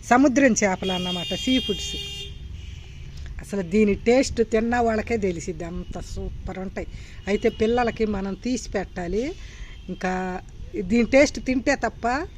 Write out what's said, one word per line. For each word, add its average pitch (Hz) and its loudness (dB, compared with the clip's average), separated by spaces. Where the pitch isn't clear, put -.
సముద్రం 269 8
చేపలు 190 2
అన్నమాట, 180 -2
సీ 254 2
ఫుడ్స్. - -2
అసలు 202 -4
దీని 202 6
టేస్ట్ 240 4
తిన్న 233 2
వాళ్ళకే 226 2
తెలిసిద్ది, 170 -4
అంత 180 -8
సూపర్ 190 -8
ఉంటాయి. 190 -6
అయితే 214 2
పిల్లలకి 226 2
మనం 196 -2
తీసి 240 -4
పెట్టాలి. 190 -4
ఇంకా 185 -4
దీని 208 4
టేస్ట్ 269 4
తింటే 269 2
తప్ప - -4